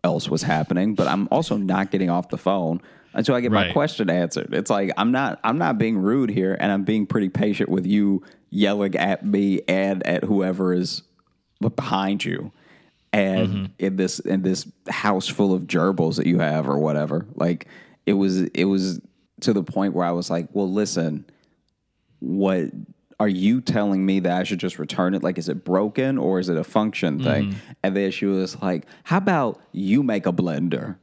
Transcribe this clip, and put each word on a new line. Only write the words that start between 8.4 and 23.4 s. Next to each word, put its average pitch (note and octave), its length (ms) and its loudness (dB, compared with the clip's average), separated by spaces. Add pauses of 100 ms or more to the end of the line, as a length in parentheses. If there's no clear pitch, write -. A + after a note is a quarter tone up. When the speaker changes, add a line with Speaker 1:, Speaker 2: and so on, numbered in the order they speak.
Speaker 1:
yelling G2+ 440 2
at F#2+ 300 0
me G2+ 420 2
and F#2+ 380 0
at F2 180 0
whoever F#2+ 520 0
is F2+ 260 -2 (580)
b-, A#2 100 0
behind G2 540 -2
you, F2+ 280 -6 (600)
and F#2+ 380 2
Speaker 2:
Mm-hmm. F#2+ 160 -2 (140)
Speaker 1:
in F#2+ 160 0
this, F#2 240 -2
in F#2+ 240 -2
this F#2 240 -2 (200)
house G2 400 -2
full G2+ 280 2
of F#2 80 -2
gerbils E2+ 540 0
that - 100 0
you F2 100 4
have D#2 320 0
or C#2+ 80 0
whatever. D2+ 560 0
Like, - 320 -2 (400)
it G2 80 2
was, F#2+ 280 2 (120)
it F2 120 2
was F#2+ 360 0 (400)
to B2 100 0
the G2+ 120 2
point F#2+ 320 -2
where F2 100 0
I F2 60 0
was F2 180 -4
like, E2+ 240 -2
"Well, G2 180 0
listen, F2 540 -2 (920)
what F#2 460 0 (540)
are G#2+ 80 2
you G2+ 340 2